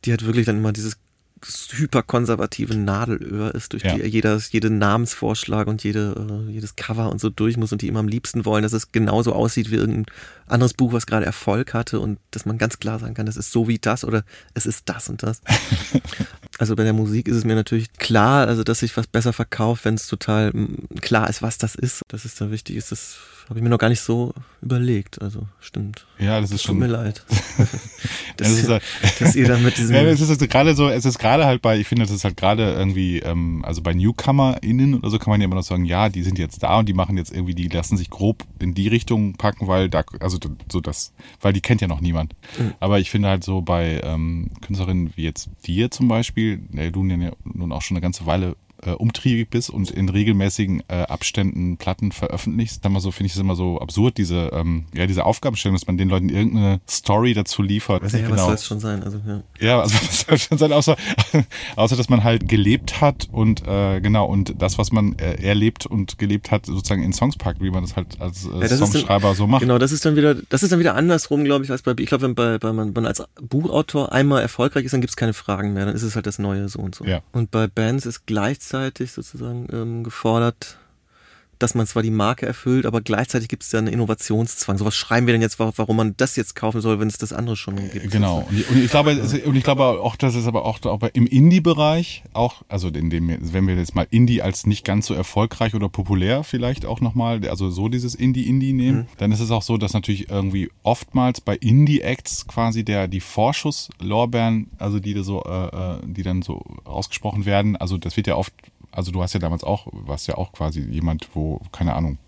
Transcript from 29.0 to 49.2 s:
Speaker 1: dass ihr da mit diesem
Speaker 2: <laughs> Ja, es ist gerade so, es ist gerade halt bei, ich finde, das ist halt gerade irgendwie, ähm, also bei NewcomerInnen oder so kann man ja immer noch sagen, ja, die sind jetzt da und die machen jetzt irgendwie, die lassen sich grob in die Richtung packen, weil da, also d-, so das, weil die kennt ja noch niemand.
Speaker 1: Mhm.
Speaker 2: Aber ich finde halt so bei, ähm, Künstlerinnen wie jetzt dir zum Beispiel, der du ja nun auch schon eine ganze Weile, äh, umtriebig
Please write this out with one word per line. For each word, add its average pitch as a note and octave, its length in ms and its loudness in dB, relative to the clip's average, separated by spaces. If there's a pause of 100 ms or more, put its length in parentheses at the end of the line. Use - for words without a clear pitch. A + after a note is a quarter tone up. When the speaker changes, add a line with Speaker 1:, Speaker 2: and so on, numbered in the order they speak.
Speaker 1:
dass - 160 6
ihr B2+ 120 6
da B2 80 6
mit A#2+ 220 4
diesem A#2 160 2
Speaker 2:
<laughs> - 0 -
Ja, A2+ 80 8
es D#3 180 6
ist D3+ 180 4 (120)
gerade D3 240 6
so, C#3+ 160 4
es A#2+ 160 0
ist A#2+ 120 2
gerade C3+ 280 4
halt B2+ 160 4
bei, A2 160 4
ich G#2 100 0
finde, A#2 160 2
das G2+ 60 0
ist G2+ 140 -2
halt F#2+ 120 -2
gerade G#2 380 2
irgendwie, F#2 460 0
ähm, E2+ 440 -2
also E2 160 -4
bei E2+ 140 0
NewcomerInnen C3 1040 2
oder A#2 120 -2
so G#2+ 100 0
kann G#2+ 120 -2
man G#2 100 4
ja G2+ 60 2
immer F#2 100 0
noch F#2 60 0
sagen, F2+ 240 0
ja, F#2 240 2
die F#2 120 -4
sind F#2 160 0
jetzt D#2+ 240 -4
da F2 140 2
und G#2+ 140 2
die F#2 40 0
machen F#2+ 220 0
jetzt F2 160 -4
irgendwie, F2+ 220 -4
die F2 140 -2
lassen E2+ 280 -2
sich - 140 -4
grob - 340 0 (140)
in F2+ 160 -2
die G2 140 0
Richtung A2 440 0
packen, G#2 340 -2
weil F#2+ 220 2
da, D#2+ 160 0 (160)
also F2+ 160 -2
d-, D#2 140 -8 (200)
so F2+ 120 -2
das, - 320 -8 (260)
weil G2+ 140 2
die G2 80 -2
kennt A2+ 180 2
ja G2 80 0
noch D#2 140 -2
niemand. E2 320 0 (240)
Speaker 1:
Mhm. A2+ 220 -2
Speaker 2:
Aber G2 200 4
ich F#2 100 -2
finde G2+ 200 2
halt F#2+ 140 0
so F#2+ 180 -2
bei, E2+ 420 0
ähm, D#2+ 460 -2 (100)
Künstlerinnen F#2 560 -2
wie D#2+ 80 -4
jetzt - 240 -6 (160)
dir G#2 260 0
zum - 180 0
Beispiel, A2+ 420 0
der E2+ 400 -6
du F#2+ 140 -2
ja F2 260 0 (140)
nun F2 260 -6
auch C#2 100 -6
schon - 160 -4
eine E2 60 -2
ganze F2 240 -4
Weile, F2+ 300 0 (260)
äh, F2 100 -4
umtriebig A#2 580 0